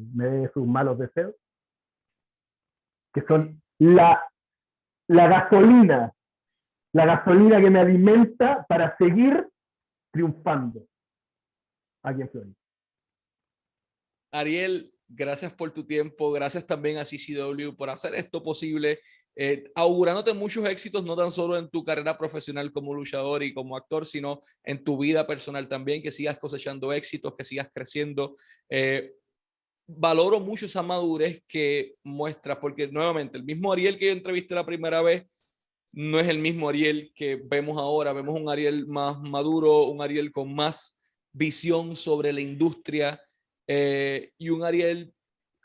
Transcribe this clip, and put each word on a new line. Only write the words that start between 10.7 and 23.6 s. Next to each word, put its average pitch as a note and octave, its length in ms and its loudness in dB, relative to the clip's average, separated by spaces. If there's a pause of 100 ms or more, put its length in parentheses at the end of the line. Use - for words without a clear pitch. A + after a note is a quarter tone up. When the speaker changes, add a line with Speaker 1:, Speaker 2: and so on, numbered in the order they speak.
Speaker 1:
aquí C3+ 180 -6
en B2+ 80 -10
Florida. G2+ 240 -16 (1800)
Speaker 2:
Ariel, E3 600 -6 (140)
gracias C#3 460 -8
por D#3+ 180 -10
tu D#3 140 -14
tiempo, D3+ 460 -4
gracias D3 340 -6
también D3+ 320 -4
a D3 80 -8
C D3+ 120 -14
C D3 180 -12
W C#3+ 380 -8
por C3+ 160 -10
hacer - 260 -10
esto E3 280 -8
posible, D#3 560 -4 (380)
eh, C#3 380 -4
augurándote F3+ 580 0
muchos G#3 360 -6
éxitos, F#3+ 360 -8
no E3 100 -6
tan F3 160 -2
solo F3 260 -4
en E3+ 120 -10
tu E3 140 -6
carrera D#3 340 -4
profesional D3 540 -8
como C#3+ 220 -8
luchador C#3+ 500 -6
y C3+ 100 -8
como C3 220 -12